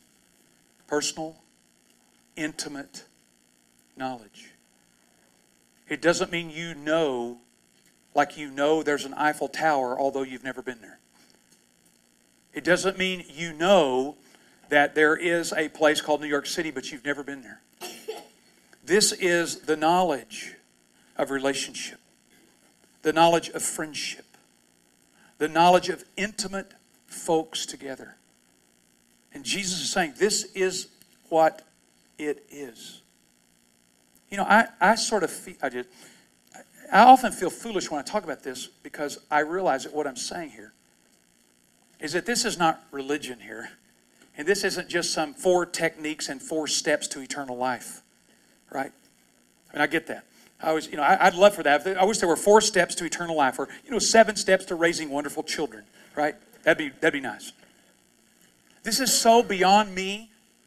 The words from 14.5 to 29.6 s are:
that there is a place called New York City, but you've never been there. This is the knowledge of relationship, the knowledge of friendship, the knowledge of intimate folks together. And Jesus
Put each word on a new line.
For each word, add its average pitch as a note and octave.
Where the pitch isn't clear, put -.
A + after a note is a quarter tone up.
that D3
there D#3
is E3+
a D#3
place D3+
called D3
New D3+
York C#3+
City, D#3+
but C3
you've C3
never C#3+
been C3+
there. A2
This G3+
is F3
the D#3
knowledge D#3+
of C3+
relationship, -
the D#3
knowledge E3
of -
friendship, -
the D3+
knowledge F3
of D#3+
intimate G3
folks -
together. C3
And C#3
Jesus F#3